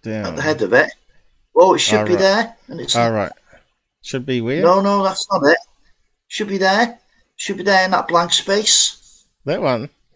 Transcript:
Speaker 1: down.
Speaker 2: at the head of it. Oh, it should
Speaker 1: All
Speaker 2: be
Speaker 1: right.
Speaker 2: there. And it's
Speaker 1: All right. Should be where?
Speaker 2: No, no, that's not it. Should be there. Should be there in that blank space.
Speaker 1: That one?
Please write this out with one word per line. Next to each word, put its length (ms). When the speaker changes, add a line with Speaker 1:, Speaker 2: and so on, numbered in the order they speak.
Speaker 1:
down. 240
Speaker 2:
at 100
the 60
head 220
of 100
it. 180
Oh, 200
it 40
should 200
Speaker 1:
All 60
Speaker 2:
be 80
Speaker 1:
right. 60
Speaker 2:
there. 360
And 140
it's 140
Speaker 1:
All 160
right. 200
Should 240
be 160
where? 220
Speaker 2:
No, 180
no, 220
that's 280
not 140
it. 120
Should 200
be 100
there. 400
Should 220
be 60
there 220
in 60
that 160
blank 260
space. 880
Speaker 1:
That 160
one? 280